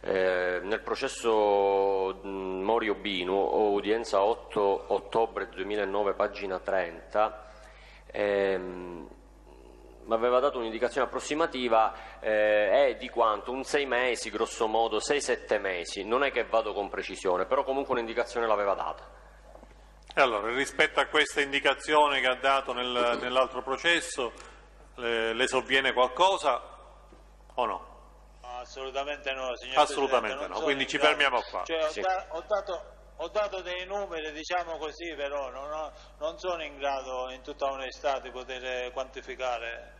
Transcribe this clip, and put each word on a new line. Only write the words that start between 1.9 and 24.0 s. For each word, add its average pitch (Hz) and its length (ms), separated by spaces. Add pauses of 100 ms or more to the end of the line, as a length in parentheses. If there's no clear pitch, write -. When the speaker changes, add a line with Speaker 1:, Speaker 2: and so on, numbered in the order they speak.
Speaker 1:
mm, 95 380
Morio 110 340
Binu, 95 760
udienza 104 500
otto 101 640
ottobre 104 600
duemilanove, 98 640
pagina 98 460
trenta, 95 880 (680)
ehm, 92 960 (960)
mi 113 100
aveva 123 260
dato 135 180
un'indicazione 117 480
approssimativa, 123 1120
eh, 107 680
è 113 60
di 127 120
quanto? 110 440
Un 131 120
sei 143 220
mesi, 123 440
grosso 110 380
modo, 110 320
sei, 143 220
sette 113 360
mesi, 92 460
non 120 180
è 135 80
che 117 140
vado 110 300
con 98 160
precisione, 92 560
però 135 180
comunque 135 300
un'indicazione 117 520
l'aveva 101 280
data. 80 300 (1080)
Speaker 2:
E 160 60
allora, 113 340
rispetto 143 460
a 135 60
questa 151 340
indicazione 139 800
che 127 80
ha 127 80
dato 135 380
nel, 123 460
nell'altro 123 420
processo, 135 680 (680)